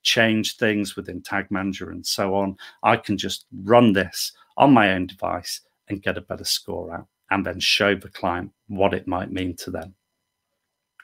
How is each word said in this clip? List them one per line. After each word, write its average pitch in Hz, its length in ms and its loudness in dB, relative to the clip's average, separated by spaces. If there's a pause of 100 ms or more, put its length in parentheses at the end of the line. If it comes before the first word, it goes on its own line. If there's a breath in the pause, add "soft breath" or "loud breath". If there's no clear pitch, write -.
change 110 540 2
things 104 400 0
within 92 260 -10
Tag 98 260 -6
Manager 95 440 -4
and 87 120 -12
so 98 300 -2
on. 98 220 0 (260 loud breath)
I 113 140 4
can 107 200 -4
just 98 280 -6 (180)
run 113 300 8
this 92 400 -2 (240 soft breath)
on 139 160 6
my 104 200 6
own 92 140 -2
device 87 540 -8 (260)
and 98 160 -8
get 92 160 -4
a 92 40 -8
better - 200 -10
score 85 500 -6
out 85 140 -12 (240)
and 98 160 0
then 90 140 -6
show 101 340 2
the 98 140 -6
client 90 420 -6 (160)
what 98 280 0
it 95 120 -4
might 92 240 -4
mean 92 280 -4
to - 120 -10
them. 87 240 -10 (1080)